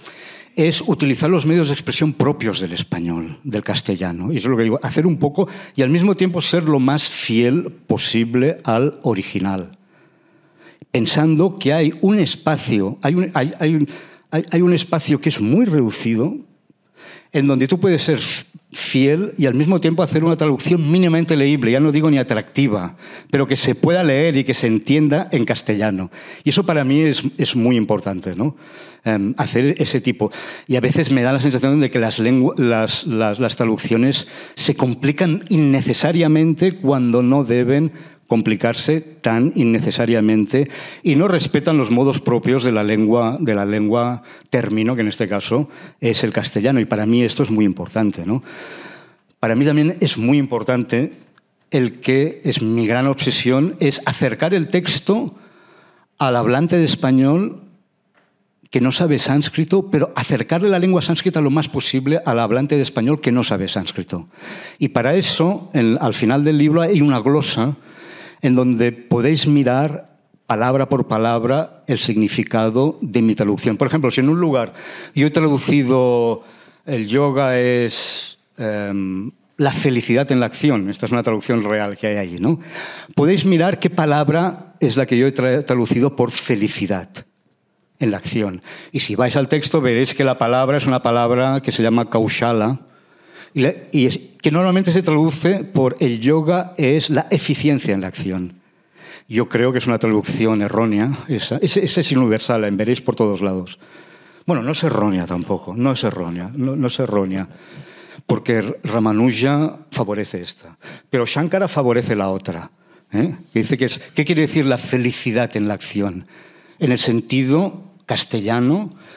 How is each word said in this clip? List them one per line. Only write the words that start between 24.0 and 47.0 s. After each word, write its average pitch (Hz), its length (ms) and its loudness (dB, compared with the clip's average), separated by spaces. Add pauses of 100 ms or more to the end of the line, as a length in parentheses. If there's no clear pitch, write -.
leer 147 340 2
y 135 60 2
que 131 100 0
se 123 140 -2
entienda 147 640 2
en 117 140 2
castellano. 104 640 -2 (320)
Y 151 60 0
eso 185 160 2
para 160 200 2
mí 139 160 2
es, 151 220 0 (140)
es - 180 -2
muy 123 200 2
importante, 101 600 -2
¿no? 143 200 -4 (480)
Em, 107 340 -2
hacer 135 400 0
ese 135 240 -2
tipo. 107 300 -2 (360)
Y 123 100 0
a 123 40 -2
veces 135 300 0
me 135 100 2
da 127 100 2
la 139 80 0
sensación 135 400 2
de 131 120 2
que 127 80 0
las 113 200 -2
lengua-, 127 380 2
las, 117 480 0
las, 110 340 -2
las 117 160 -2
traducciones 117 720 0 (280)
se - 200 0
complican 143 760 0
innecesariamente 156 1300 2
cuando 123 440 2
no 135 220 4
deben 127 480 2 (360)
complicarse 117 760 0
tan 120 540 0
innecesariamente 113 1120 2 (340)
y 143 120 2
no 175 120 4
respetan 165 500 0
los 117 140 2
modos 135 280 2
propios 123 440 0
de 123 80 2
la 107 120 0
lengua, 110 560 2
de 123 140 0
la 101 120 0
lengua 110 580 -2 (260)
término, 110 460 0
que 120 60 -2
en 104 80 0
este 101 180 -4
caso 113 420 -2 (320)
es 117 220 0
el 107 100 0
castellano. 113 460 0
Y 110 60 0
para 107 200 -2